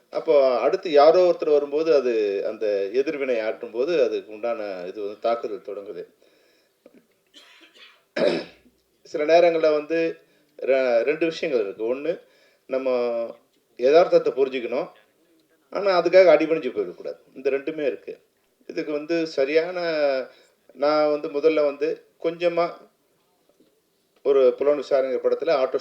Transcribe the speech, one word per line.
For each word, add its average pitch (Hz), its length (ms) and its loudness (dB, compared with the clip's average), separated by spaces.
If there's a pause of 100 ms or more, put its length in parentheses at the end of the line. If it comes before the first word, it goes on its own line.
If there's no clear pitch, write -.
(100)
அப்போ 139 480 2
அடுத்து 165 320 -2
யாரோ 165 400 6
ஒருத்தர் 160 200 -2
வரும்போது, 147 440 2
அது 110 520 0
அந்த 104 460 -4
எதிர்வினை 135 440 -2
ஆற்றும்போது 120 680 -2
அதுக்கு 107 280 -4
உண்டான 107 540 -8
இது 98 140 -12
வந்து 104 200 -10
தாக்குதல் 117 480 -4
தொடங்குது. 98 380 -12 (3000)
சில 151 220 -6
நேரங்கள்ல 165 480 4
வந்து 160 440 -2 (420)
ரெ-, 127 440 2
ரெண்டு 156 240 -2
விஷயங்கள் 156 380 -2
இருக்கு. 104 300 -4
ஒண்ணு, 151 260 -6 (460)
நம்ம 131 240 -4 (840)
யதார்த்தத்தை 160 560 4
புரிஞ்சுக்கணும், 131 580 -4 (800)
ஆனா 185 320 0
அதுக்காக 175 340 6
அடிபணிஞ்சு 156 340 -2
போயிடக்கூடாது. - 480 -8 (160)
இந்த 131 160 -6
ரெண்டுமே 143 300 -6
இருக்கு. - 380 -8 (480)
இதுக்கு 151 260 -8
வந்து 160 340 -4
சரியான, 160 520 -2 (960)
நான் 151 380 0
வந்து 151 180 -4
முதல்ல 151 360 2
வந்து 143 400 -4 (180)
கொஞ்சமா 170 520 -2 (1500)
ஒரு 131 360 4
புலன் 143 220 0
விசாரணைங்கிற 131 420 -2
படத்துல 156 320 0
ஆட்டோ 131 260 -2